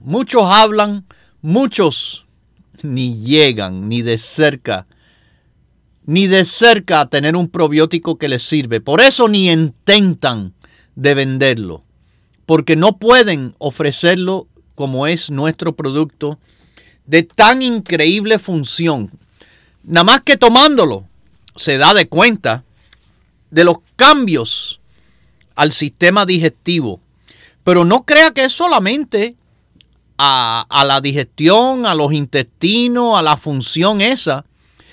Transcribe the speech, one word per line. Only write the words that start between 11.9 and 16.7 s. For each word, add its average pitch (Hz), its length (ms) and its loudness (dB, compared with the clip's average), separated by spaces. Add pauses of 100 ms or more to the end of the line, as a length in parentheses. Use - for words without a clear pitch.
porque 160 320 2
no 196 220 2
pueden 208 600 2
ofrecerlo 180 880 -4 (300)
como 135 300 -6
es 165 240 -4
nuestro 156 440 -4
producto 147 640 -6 (680)